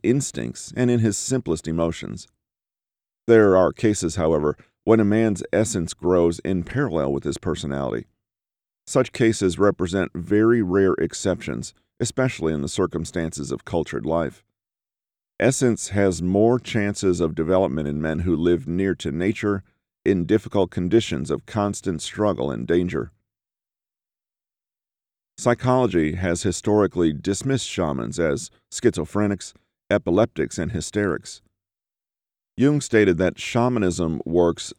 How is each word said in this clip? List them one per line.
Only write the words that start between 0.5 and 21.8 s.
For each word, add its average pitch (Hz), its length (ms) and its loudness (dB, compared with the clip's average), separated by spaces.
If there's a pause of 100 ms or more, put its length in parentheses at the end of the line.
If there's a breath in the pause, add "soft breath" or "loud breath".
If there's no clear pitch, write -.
and 123 140 2
in 120 80 2
his 110 180 0
simplest 85 520 -4
emotions. 82 580 -4 (1000)
There 107 300 8
are 87 160 4
cases, 98 440 0
however, 78 400 2 (280 soft breath)
when 113 160 6
a 104 40 4
man's 107 380 2 (100)
essence 98 420 0
grows 85 460 2
in 90 220 -2
parallel 82 500 -2
with 69 120 -4
his 69 140 -4
personality. 69 680 -6 (800)
Such - 260 0
cases 104 460 2
represent 95 560 0
very 107 480 2
rare 95 320 4
exceptions, - 800 -4 (260)
especially 120 540 -2
in 76 80 -4
the 71 80 -4
circumstances 80 800 -4
of 64 140 -8
cultured 76 400 -4
life. 80 400 -4 (960)
Essence 120 480 0
has 95 340 0
more 104 360 2
chances 101 600 -2
of 82 140 -2
development 80 540 0
in 73 120 -4
men 78 200 -4
who 85 160 0
live 82 320 0
near 92 280 -2
to 82 140 -8
nature, 98 540 -2 (400)
in 87 220 2
difficult 101 440 0
conditions 90 600 0
of - 160 -6
constant 101 560 -4